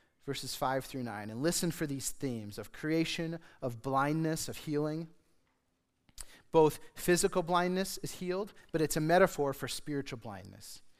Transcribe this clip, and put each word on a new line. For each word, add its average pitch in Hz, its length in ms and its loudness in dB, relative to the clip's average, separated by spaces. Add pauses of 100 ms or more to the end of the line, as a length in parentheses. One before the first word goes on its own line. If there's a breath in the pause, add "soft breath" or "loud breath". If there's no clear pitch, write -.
(260 soft breath)
verses 131 280 -6
five 131 300 0
through 131 200 -8
nine, 107 260 -8
and 117 120 -6
listen 170 280 2
for - 160 -2
these 139 240 -4
themes 110 480 -6
of 107 120 -10
creation, 165 680 -2 (240 loud breath)
of 120 200 -4
blindness, 151 640 2
of - 100 -8
healing. 151 500 -2 (1400 loud breath)
Both 156 280 6 (140 loud breath)
physical 175 480 2
blindness 180 560 0
is - 140 -6
healed, 185 400 -4 (200 loud breath)
but 156 100 2
it's 147 140 0
a 160 40 0
metaphor 156 540 6
for 131 140 -6
spiritual 139 500 -6
blindness. 98 640 -14 (180 soft breath)